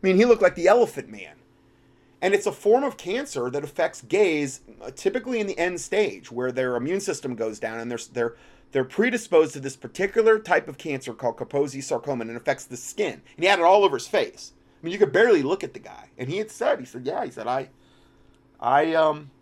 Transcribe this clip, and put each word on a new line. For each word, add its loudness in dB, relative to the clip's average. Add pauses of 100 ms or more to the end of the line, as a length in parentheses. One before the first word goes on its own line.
I 0
mean, 4
he 6
looked 6
like 4
the 2
Elephant 2
Man. -20 (880)
And 2
it's 2
a -2
form 4
of -4
cancer -6
that -6
affects -4
gays, 0 (180)
uh, -14
typically -4
in -2
the -8
end -2
stage, -4
where -4
their -2
immune -2
system -6
goes -6
down, -8
and -8
they're, -6 (120)
they're, -4 (360)
they're 0
predisposed 0
to -12
this -10
particular 2
type 0
of -14
cancer -8
called -4
Kaposi -4
sarcoma, -4
and -8
it -10
affects -4
the -16
skin. -6 (160)
And -4
he -
had 4
it 4
all 6
over 2
his -8
face. -4 (260)
I -20
mean, -6
you -6
could 4
barely 6
look -2
at -12
the -16
guy. -20
And -8
he -6
had -6
said, 0
he -12
said, -12
"Yeah," -4
he -10
said, -10
"I, -4 (880)
I, 2
um, 2 (120)